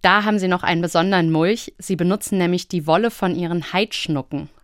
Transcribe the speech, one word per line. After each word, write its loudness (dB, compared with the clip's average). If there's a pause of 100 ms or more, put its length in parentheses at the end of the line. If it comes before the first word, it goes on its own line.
da 4
haben 2
sie 0
noch 0
einen 0
besonderen 2
Mulch. 0
Sie -4
benutzen 0
nämlich 0
die -4
Wolle 2
von -2
ihren -4
Heidschnucken. -4 (140)